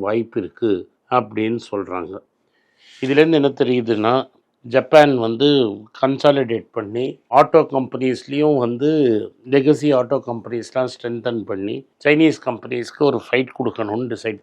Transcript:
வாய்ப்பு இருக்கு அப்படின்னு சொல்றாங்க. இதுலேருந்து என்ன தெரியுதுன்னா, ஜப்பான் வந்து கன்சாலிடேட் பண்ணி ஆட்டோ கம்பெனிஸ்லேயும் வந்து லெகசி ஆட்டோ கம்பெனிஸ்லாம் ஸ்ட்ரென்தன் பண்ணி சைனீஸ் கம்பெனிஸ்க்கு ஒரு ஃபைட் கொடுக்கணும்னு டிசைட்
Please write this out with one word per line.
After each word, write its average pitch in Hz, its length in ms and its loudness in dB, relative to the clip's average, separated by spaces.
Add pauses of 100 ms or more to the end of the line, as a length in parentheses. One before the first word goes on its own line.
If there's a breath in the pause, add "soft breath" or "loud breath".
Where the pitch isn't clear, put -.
வாய்ப்பு 113 360 -4
இருக்கு 104 300 -4 (380)
அப்படின்னு 110 500 -2 (120)
சொல்றாங்க. 90 420 -8 (880 soft breath)
இதுலேருந்து 151 360 4
என்ன 139 100 2 (120)
தெரியுதுன்னா, 117 500 0 (600)
ஜப்பான் 143 400 6 (120)
வந்து 113 240 2 (520)
கன்சாலிடேட் 131 640 0 (120)
பண்ணி 113 280 -6 (340)
ஆட்டோ 160 220 6 (140)
கம்பெனிஸ்லேயும் 135 880 -2
வந்து 120 240 -2 (600)
லெகசி 139 380 2 (100)
ஆட்டோ 127 180 -2 (120)
கம்பெனிஸ்லாம் 117 680 -6
ஸ்ட்ரென்தன் 117 560 -6
பண்ணி 101 260 -6 (280)
சைனீஸ் 151 420 4
கம்பெனிஸ்க்கு 120 640 -8
ஒரு 120 160 -2
ஃபைட் 127 320 -2
கொடுக்கணும்னு 113 560 -6
டிசைட் 107 280 -8